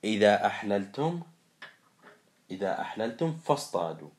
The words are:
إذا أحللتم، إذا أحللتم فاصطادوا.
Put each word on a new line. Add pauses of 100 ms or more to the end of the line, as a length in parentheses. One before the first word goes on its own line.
إذا
أحللتم، (1300)
إذا
أحللتم
فاصطادوا. (100)